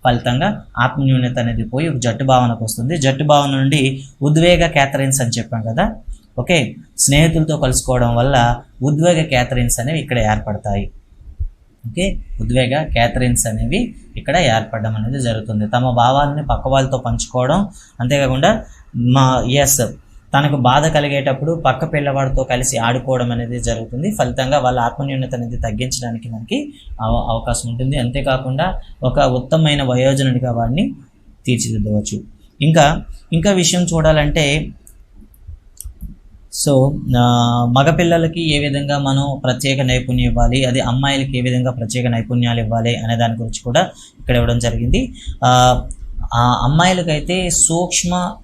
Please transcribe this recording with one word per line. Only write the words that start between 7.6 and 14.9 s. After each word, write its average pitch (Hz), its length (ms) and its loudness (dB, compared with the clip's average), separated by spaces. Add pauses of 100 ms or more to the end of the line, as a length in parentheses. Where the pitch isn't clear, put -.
వల్ల 120 460 2 (200)
ఉద్వేగ 160 400 2
క్యాథరిన్స్ 123 580 0
అనేవి 151 180 -2
ఇక్కడ 123 200 -2
ఏర్పడతాయి. 107 720 -2 (1000)
ఓకే, 170 300 -2 (220)
ఉద్వేగ 123 420 0
క్యాథరిన్స్ 120 640 0
అనేవి 117 480 -2 (220)
ఇక్కడ 135 200 -4
ఏర్పడడం 113 600 0